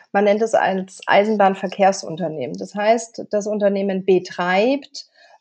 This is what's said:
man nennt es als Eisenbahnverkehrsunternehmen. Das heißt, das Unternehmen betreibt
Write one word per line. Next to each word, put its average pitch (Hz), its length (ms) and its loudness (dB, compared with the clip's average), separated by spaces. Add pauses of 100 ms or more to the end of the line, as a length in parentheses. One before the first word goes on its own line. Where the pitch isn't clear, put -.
(140)
man 202 100 2
nennt 208 180 2
es 220 120 0
als 190 540 -2
Eisenbahnverkehrsunternehmen. 190 1500 0
Das 196 160 -12
heißt, 208 580 -2
das 208 140 -2
Unternehmen 196 600 -2
betreibt 185 1000 0 (340)